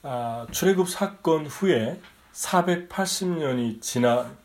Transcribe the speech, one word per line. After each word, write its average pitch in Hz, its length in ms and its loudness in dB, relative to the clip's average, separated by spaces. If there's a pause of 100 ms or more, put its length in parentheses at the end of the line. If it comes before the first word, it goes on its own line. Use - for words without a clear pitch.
아, 120 480 -6
출애굽 185 360 4
사건 165 580 0
후에 147 540 0 (300)
사백팔십 180 960 0
년이 127 520 -2
지난 120 640 0